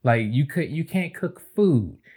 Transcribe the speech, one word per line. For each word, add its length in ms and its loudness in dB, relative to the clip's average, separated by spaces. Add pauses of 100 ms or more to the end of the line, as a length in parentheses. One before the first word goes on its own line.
Like, 280 2
you 140 2
could, 240 -4
you 160 -4
can't 280 -4
cook 280 -8 (140)
food. 420 2 (200)